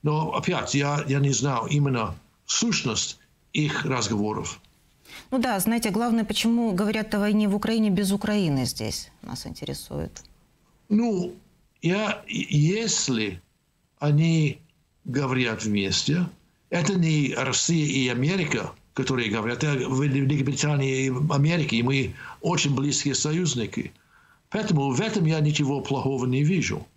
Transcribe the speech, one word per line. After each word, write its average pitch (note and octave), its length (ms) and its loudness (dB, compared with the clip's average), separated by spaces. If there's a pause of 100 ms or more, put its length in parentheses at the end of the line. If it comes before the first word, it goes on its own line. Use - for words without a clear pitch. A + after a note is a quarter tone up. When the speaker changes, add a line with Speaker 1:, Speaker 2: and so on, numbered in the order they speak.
Speaker 1:
Но, D3+ 320 -2
опять, C#3+ 400 -2
я, C#3+ 340 0
я C3+ 100 2
не C#3 140 4
знаю B2+ 340 0
именно B2+ 480 0 (320)
сущность - 720 -2 (340)
их D3+ 320 -2
разговоров. G#2+ 760 -2 (720)
Speaker 2:
Ну C4 80 0
да, A#3 200 0
знаете, A3+ 320 0
главное, A3+ 340 2
почему A#3 480 0
говорят G#3+ 420 0
о G#3 40 2
войне G#3 300 4
в G3 80 2
Украине A3 340 2
без F#3+ 220 2
Украины F#3+ 540 2
здесь, - 440 -6 (120)
нас - 240 -12
интересует. - 760 -10 (680)
Speaker 1:
Ну, G#3 460 0 (460)
я, G#3+ 480 -2
и-, - 280 -2
если D3 840 0 (580)
они D3+ 600 2 (460)
говорят B2+ 600 0
вместе, G#2 640 0 (440)
это F3 240 0
не D#3 400 2
Россия D3 520 0
и C3+ 220 0
Америка, C#3 640 0 (220)
которые B2+ 360 0
говорят, A#2 340 -2
это C#3+ 240 0
в C3 140 0
Великобритании C3+ 1000 0
и C3+ 60 0
в C3 220 0
Америке, D3 440 2
и A#2 60 2
мы B2+ 320 0 (260)
очень D#3 340 0
близкие C3+ 400 0
союзники. D3 800 -2 (580)
Поэтому E3+ 400 0
в B2 100 0
этом A3 260 0
я D#3 140 2
ничего D3 400 2
плохого C3+ 460 -2
не C3 160 2
вижу. D3+ 440 0 (100)